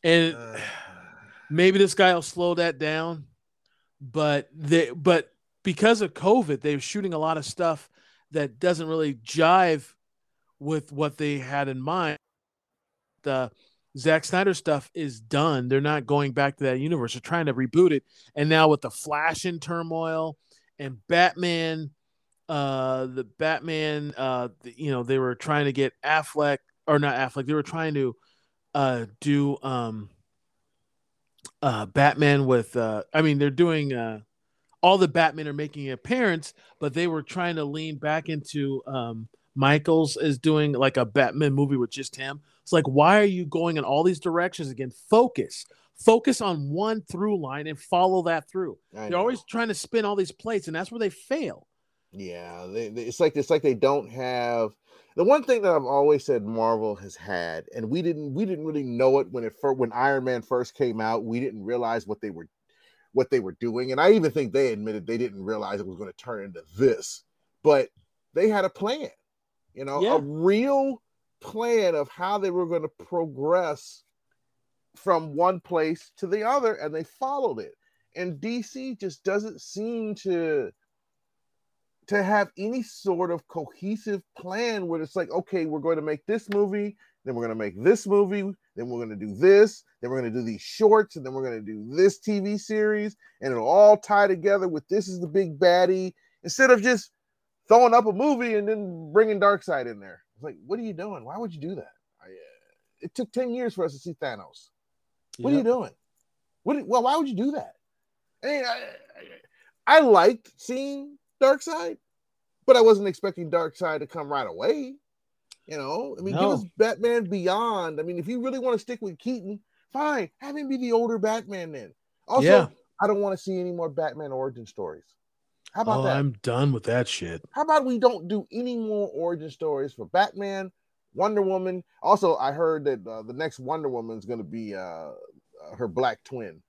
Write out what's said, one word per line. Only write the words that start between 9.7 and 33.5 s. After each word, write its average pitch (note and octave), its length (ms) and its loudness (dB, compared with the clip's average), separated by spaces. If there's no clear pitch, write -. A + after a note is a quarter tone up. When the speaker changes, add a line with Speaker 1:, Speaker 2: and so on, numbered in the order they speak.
Speaker 1:
with D3 320 -4
what D3 260 -2
they D3 220 -2
had C#3 280 -4
in C3 140 -6
mind. D#3 360 -2
The C3 260 -2
Zack D#3 280 2
Snyder F#3 280 2
stuff C#3+ 400 -2
is C#3 260 -6
done. C#3 480 0
They're C3+ 140 2
not D3 240 -2
going C#3+ 280 0
back C#3 240 0
to C#3+ 80 -4
that B2+ 140 0
universe. C#3 340 -2
They're B2 80 -12
trying E3 260 -2
to C3 80 0
reboot D#3 380 4
it. C#3 100 -2
And D3 120 0
now D#3+ 200 8
with D3+ 140 4
the A#2+ 100 -8
Flash D3+ 540 -4
in E3+ 140 -6
turmoil D#3+ 800 -6
and C3+ 300 -12
Batman, E3+ 840 2
uh, C3 600 -2
the B2+ 160 -8
Batman, D#3 920 -4
uh, B2+ 340 -4
the, A#2+ 160 -18
you C#3+ 140 -4
know, B2+ 100 -2
they C3 160 0
were B2+ 160 0
trying D3 320 0
to C#3 80 0
get C3 200 0
Affleck, D3 540 0
or D3 140 4
not C#3+ 160 0
Affleck, C3 320 -4
they D3 80 -2
were D3+ 80 0
trying D#3+ 320 -6
to, C3 200 -2
uh, C3 300 0
do, C#3+ 440 2
um, A#2 480 -6
uh, A2+ 260 0
Batman C#3+ 580 4
with, B2 300 2
uh, A2 280 -2
I D#3 80 2
mean, D3+ 180 2
they're C#3+ 100 2
doing, D3+ 440 0